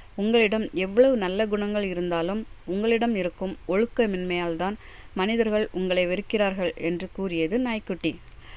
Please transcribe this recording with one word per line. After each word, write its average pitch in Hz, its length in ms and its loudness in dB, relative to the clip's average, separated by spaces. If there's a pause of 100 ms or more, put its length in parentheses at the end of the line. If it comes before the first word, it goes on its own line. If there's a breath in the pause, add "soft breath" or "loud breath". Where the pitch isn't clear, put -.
(160 loud breath)
உங்களிடம் 220 580 4
எவ்வளவு 214 440 4
நல்ல 196 300 0
குணங்கள் 208 360 0
இருந்தாலும் 175 640 -2 (180)
உங்களிடம் 226 500 0
இருக்கும் 185 420 -4 (100)
ஒழுக்கமின்மையால்தான் 180 1080 0 (380 loud breath)
மனிதர்கள் 214 580 2
உங்களை 180 360 2
வெறுக்கிறார்கள்," 190 680 0
என்று 175 380 -4
கூறியது 180 460 -2
நாய்க்குட்டி. 214 600 -4 (380 loud breath)